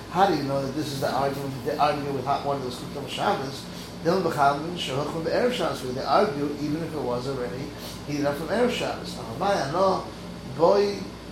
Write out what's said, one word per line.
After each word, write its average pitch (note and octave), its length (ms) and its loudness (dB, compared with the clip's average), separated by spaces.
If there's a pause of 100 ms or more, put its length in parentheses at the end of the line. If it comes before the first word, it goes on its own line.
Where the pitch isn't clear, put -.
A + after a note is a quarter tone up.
(120)
How F#3+ 160 6
do E3 100 4
you C#3 60 -2
know C#3 220 0
that B2 120 -2
this C#3+ 160 -2
is C3+ 80 -2
the B2 100 0
argument, C3+ 540 -2
the C#3+ 120 -2
argument C#3+ 380 2
with B2 80 -2
hot C#3 220 0
water C#3 140 0
that B2+ 80 -4
was B2 120 -6
cooked A#2+ 160 -8
on C3+ 140 -6
Shabbos? C#3 560 -2 (400)
Then F3+ 180 4
B'Cham, D3 540 2
Shulchan, D3 480 -2
Erev G#3+ 260 2
Shabbos, C#3 320 -2
where B2+ 80 -4
they B2+ 140 -4
argue, D3 400 4 (160)
even D3+ 220 -2
if D3+ 100 -6
it D3 80 -2
was B2 260 -2
already B2+ 380 -4 (420)
heated C#3+ 180 0
up C#3+ 120 0
from D#3+ 100 -6
Erev A3 240 2
Shabbos. - 460 -4
Now, A#2+ 280 -4
Abaye, D#3+ 280 0
no, F#3 320 2 (520)
boy, G3+ 420 6 (320)